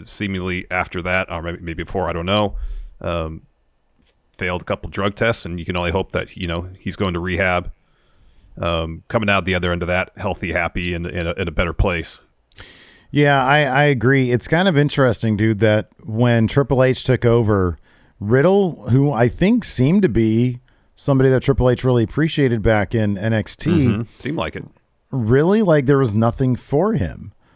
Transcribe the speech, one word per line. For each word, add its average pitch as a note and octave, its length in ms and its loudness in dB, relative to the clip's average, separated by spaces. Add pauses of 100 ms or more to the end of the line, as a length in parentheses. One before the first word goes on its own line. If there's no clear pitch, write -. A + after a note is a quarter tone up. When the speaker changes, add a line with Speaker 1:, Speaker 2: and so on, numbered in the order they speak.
Speaker 1:
seemingly F#2 680 -6
after F2+ 320 -6
that, F2+ 280 -2
or E2+ 120 -8
maybe, E2+ 180 -8
maybe E2+ 240 -8
before, F2 240 -4
I E2 40 -4
don't E2+ 140 -6
know, G2+ 300 0 (440)
um, E2 420 -6 (960)
failed F2+ 240 -6
a - 20 -18
couple - 240 -8
drug F#2+ 260 -4
tests, A2+ 300 -2
and F2 160 -8
you E2 60 -14
can F2+ 100 -4
only F2 140 -2
hope F#2 220 -4
that, - 240 -6
you F#2 120 -8
know, E2+ 200 -6 (100)
he's F#2 180 -10
going F#2+ 180 -2
to E2+ 60 -4
rehab, F2+ 500 -2 (920)
um, E2 480 -4
coming A2 200 -2
out G2 160 2
the F#2 100 0
other F2+ 180 0
end F2 100 -2
of E2+ 60 -6
that, F2+ 280 -2
healthy, F#2+ 360 -6
happy, F2 420 -2
and E2+ 120 -6
in E2+ 200 -6
a, E2+ 60 -4
in F2 160 -6
a E2 40 -8
better E2 200 -2
place. E2+ 480 -4 (920)
Speaker 2:
Yeah, C#3+ 340 4
I, D3 200 4
I C3 200 2
agree. C3 460 2
It's A#2+ 180 0
kind F3+ 200 2
of E3 100 2
interesting, B2+ 580 2
dude, A2 240 0
that G#2+ 280 2 (160)
when A#2 420 2
Triple C3 360 2
H C3 220 2
took B2 200 0
over, G#2+ 540 2 (420)
Riddle, D#3 680 2
who C#3 220 4
I A#2 160 4
think G#3 360 2
seemed D#3+ 380 2
to F3+ 60 4
be A2+ 520 0 (340)
somebody C3+ 360 2
that B2+ 120 2
Triple B2+ 280 2
H B2 140 0
really B2 200 4
appreciated C3+ 580 0
back G#2+ 320 2
in G2+ 240 0
N A2 140 -2
X G#2+ 240 -2
T, - 140 -2 (180)
Speaker 1:
Mm-hmm. A2+ 140 -2 (180)
Seemed D#3 180 -6
like D#2+ 180 -6
it. - 80 -12 (460)
Speaker 2:
really, C#3 520 2
like, D#3 240 4
there C#3 120 4
was B2 160 2
nothing A#2+ 400 0
for E3+ 400 -2
him. F#2+ 380 -6 (240)